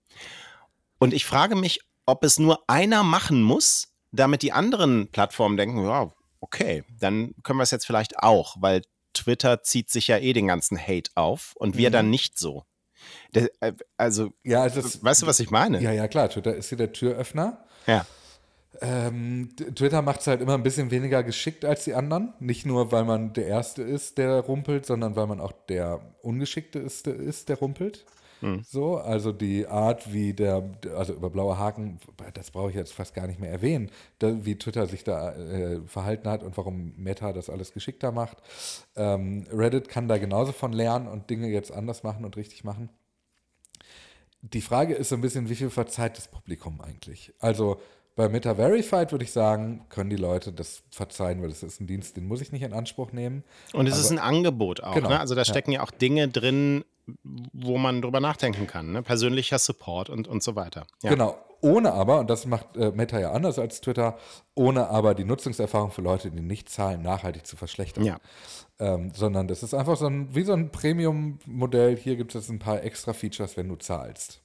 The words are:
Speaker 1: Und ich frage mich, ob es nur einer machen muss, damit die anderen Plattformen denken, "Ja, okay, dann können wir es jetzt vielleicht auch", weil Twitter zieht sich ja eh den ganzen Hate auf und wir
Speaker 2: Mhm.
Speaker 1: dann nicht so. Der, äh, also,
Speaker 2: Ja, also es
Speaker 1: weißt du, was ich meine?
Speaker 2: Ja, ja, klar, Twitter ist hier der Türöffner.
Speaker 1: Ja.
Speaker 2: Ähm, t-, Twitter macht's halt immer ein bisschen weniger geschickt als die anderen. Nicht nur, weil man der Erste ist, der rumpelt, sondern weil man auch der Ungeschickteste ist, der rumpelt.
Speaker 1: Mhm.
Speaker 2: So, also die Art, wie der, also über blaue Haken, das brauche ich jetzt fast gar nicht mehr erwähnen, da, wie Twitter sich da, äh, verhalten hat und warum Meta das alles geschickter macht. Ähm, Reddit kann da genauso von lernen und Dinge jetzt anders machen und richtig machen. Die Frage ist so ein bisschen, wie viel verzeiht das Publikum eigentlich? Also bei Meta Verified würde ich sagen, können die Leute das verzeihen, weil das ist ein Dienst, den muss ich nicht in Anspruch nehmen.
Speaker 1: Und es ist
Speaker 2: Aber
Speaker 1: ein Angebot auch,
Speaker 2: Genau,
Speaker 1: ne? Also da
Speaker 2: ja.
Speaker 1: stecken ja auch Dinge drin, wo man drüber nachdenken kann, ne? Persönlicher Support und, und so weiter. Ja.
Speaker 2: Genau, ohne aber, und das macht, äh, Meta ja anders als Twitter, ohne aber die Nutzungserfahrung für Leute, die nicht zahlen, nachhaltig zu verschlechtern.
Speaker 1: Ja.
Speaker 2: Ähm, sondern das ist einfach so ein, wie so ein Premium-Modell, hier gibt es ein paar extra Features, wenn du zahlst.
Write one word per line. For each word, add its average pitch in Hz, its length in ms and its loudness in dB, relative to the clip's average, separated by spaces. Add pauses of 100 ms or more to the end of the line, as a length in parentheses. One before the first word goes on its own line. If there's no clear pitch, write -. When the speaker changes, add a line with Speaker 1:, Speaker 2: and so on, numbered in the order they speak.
(960)
Speaker 1:
Und 127 160 6
ich - 120 0
frage 170 300 4
mich, 185 260 0 (240)
ob - 180 4
es 151 160 6
nur 156 280 6
einer 202 360 6
machen 165 400 6
muss, - 460 4 (220)
damit 135 300 4
die 143 120 0
anderen 151 560 4
Plattformen 101 480 2
denken, 104 260 2
"Ja, 110 280 0 (280)
okay, - 440 -2 (160)
dann 107 440 0
können 135 160 0
wir 127 40 4
es 123 80 2
jetzt 123 140 -2
vielleicht 110 340 0
auch", 107 400 6
weil 95 220 6 (340)
Twitter 120 480 2
zieht - 260 0
sich - 180 0
ja 113 100 6
eh 127 160 2
den 104 140 4
ganzen 90 320 2
Hate 90 360 -2
auf 87 400 0
und 98 220 -2
wir 117 120 6
Speaker 2:
Mhm. 110 40 -2
Speaker 1:
dann 110 160 6
nicht - 280 0
so. 73 260 -6 (680)
Der, 117 160 4 (120)
äh, 110 120 2 (240)
also, 110 340 2 (120)
Speaker 2:
Ja, - 200 4
also 127 160 0
es 123 240 -6
Speaker 1:
weißt 131 200 6
du, 165 40 0
was 143 120 4
ich 113 120 -2
meine? 123 300 6
Speaker 2:
Ja, 113 100 2
ja, 107 160 2
klar, 131 220 2
Twitter 107 260 -2
ist - 140 -10
hier 127 80 -8
der 110 160 0
Türöffner. 127 720 -4 (220)
Speaker 1:
Ja. 107 180 4 (760)
Speaker 2:
Ähm, 123 760 -4
t-, 143 160 -8
Twitter 143 300 2
macht's 139 260 0
halt 127 140 2
immer 131 140 2
ein 127 80 0
bisschen 127 280 0
weniger 127 320 2
geschickt 117 400 -6
als 147 220 0
die 131 80 -2
anderen. 156 460 -2
Nicht 123 260 -2
nur, 123 260 2
weil 113 140 4
man 110 280 0
der 104 140 -2
Erste 117 360 -2
ist, 139 340 -6
der 131 240 4
rumpelt, 139 440 -2
sondern 113 300 -2
weil 107 120 0
man 101 120 -4
auch 95 140 -6 (160)
der 87 320 -2 (220)
Ungeschickteste 135 880 -6
ist, 139 380 -8
der 135 100 -2
rumpelt. 156 460 -6 (360)
Speaker 1:
Mhm. 104 260 -4
Speaker 2:
So, 151 300 -2
also 110 340 -2
die 101 340 -2
Art, 110 460 0
wie 101 220 -2
der, 98 360 0 (280)
also 95 160 -4
über 85 160 -6
blaue 95 280 -2
Haken, 104 420 -6 (340)
das - 180 -16
brauche 95 180 -4
ich 92 60 -6
jetzt 98 160 -6
fast - 220 -12
gar 92 140 -6
nicht 90 120 -8
mehr 95 100 -8
erwähnen, 107 400 -2 (300)
da, 110 260 0
wie 104 120 -2
Twitter 110 300 -4
sich 98 180 -10
da, 87 300 -4
äh, 87 520 -4
verhalten 104 400 -6
hat 104 160 -4
und 92 140 -10
warum 90 400 -8
Meta 98 340 -6
das 90 180 -10
alles 92 220 -10
geschickter 127 400 -8
macht. 117 280 -6 (580)
Ähm, 98 560 -2
Reddit 120 340 0
kann 120 220 -4
da 110 80 4
genauso 101 340 0
von 127 220 -6
lernen 117 340 0
und 101 220 -10
Dinge 117 180 -4
jetzt 104 240 -4
anders 113 320 -8
machen 107 220 -8
und 98 100 -12
richtig - 300 -14
machen. 107 240 -10 (1500)
Die 110 200 -8
Frage 143 340 0
ist 131 140 -4
so 135 60 -2
ein 117 60 -4
bisschen, 123 280 -2
wie 120 60 -4
viel 131 140 -4
verzeiht 117 480 -4
das - 100 -16
Publikum - 540 -12
eigentlich? - 580 -18
Also 104 420 0 (360)
bei 110 120 2
Meta 113 260 0
Verified 175 560 2
würde 135 140 -2
ich - 60 -12
sagen, 110 580 0
können 101 200 -4
die 104 80 -2
Leute 90 360 -2
das - 380 -12
verzeihen, 90 500 -4
weil 85 80 -6
das 76 140 -12
ist 80 180 -12
ein 92 60 -10
Dienst, 98 280 -8
den 92 120 -8
muss 120 140 -6
ich 143 100 -12
nicht 139 100 -8
in 120 120 -8
Anspruch 120 380 -8
nehmen. 123 320 -8 (300)
Speaker 1:
Und 135 140 4
es 139 100 0
ist 151 140 4
Speaker 2:
Aber 165 100 0
Speaker 1:
ein 131 140 4
Angebot 120 480 2
auch, 95 100 -6
Speaker 2:
Genau, 135 160 2
Speaker 1:
ne? 147 100 4
Also 127 160 -2
da 127 60 2
Speaker 2:
ja. 117 40 4
Speaker 1:
stecken 135 260 0
ja 131 120 0
auch - 80 -8
Dinge 143 380 4
drin, 139 560 2 (680)
wo 123 240 -2
man 127 240 2
drüber 127 180 0
nachdenken 127 480 0
kann, 82 260 -8
ne? 123 100 -4
Persönlicher 123 560 0
Support - 500 -4
und, 113 180 -6
und 107 160 -4
so 113 120 -4
weiter. 87 320 -8 (160)
Ja. 107 80 0
Speaker 2:
Genau, 120 260 2 (240)
ohne 196 320 6
aber, 101 280 4
und 113 80 -2
das 117 160 0
macht, 120 320 -6
äh, 110 140 2
Meta 110 280 -2
ja 87 120 0
anders 143 280 0
als 117 220 -6
Twitter, 117 360 0 (380)
ohne 127 320 4
aber 107 260 4
die 95 120 -4
Nutzungserfahrung 107 640 -2
für 95 100 -10
Leute, 90 300 0
die 82 100 -8
nicht 87 280 -6
zahlen, 95 320 -4
nachhaltig 90 440 -4
zu - 120 -16
verschlechtern. - 480 -4
Speaker 1:
Ja. 90 120 0 (600)
Speaker 2:
Ähm, 95 340 -2
sondern 98 340 0
das 92 140 -6
ist 120 120 -10
einfach 135 240 0
so 151 100 0
ein, 139 260 -4
wie 156 100 2
so 196 100 0
ein 165 180 0
Premium-Modell, 143 1300 0
hier 131 180 -2
gibt 120 180 -6
es 107 160 -8
ein 110 100 -6
paar 104 240 -2
extra - 300 -6
Features, 104 440 -8
wenn 90 100 -4
du 92 80 -6
zahlst. - 680 -10